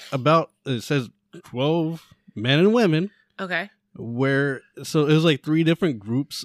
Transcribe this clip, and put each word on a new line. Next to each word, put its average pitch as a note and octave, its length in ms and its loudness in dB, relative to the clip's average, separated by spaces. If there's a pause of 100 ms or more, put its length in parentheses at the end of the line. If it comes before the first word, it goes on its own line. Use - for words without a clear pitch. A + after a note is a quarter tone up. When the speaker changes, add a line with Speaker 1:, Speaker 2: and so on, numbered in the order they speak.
(120)
Speaker 1:
about, D3 400 2 (140)
it B2 160 -4
says C#3 280 -2 (360)
twelve D#3+ 600 -4 (300)
men B2+ 240 0
and G3+ 140 4
women F#3+ 380 2 (280)
Speaker 2:
Okay. F3+ 300 -8 (260)
Speaker 1:
where, C3+ 640 -2 (240)
so D3+ 220 0
it D3+ 80 4
was, D#3+ 100 4
like, D#3+ 180 2
three D#3 220 0
different D#3+ 360 0
groups A#2 460 -6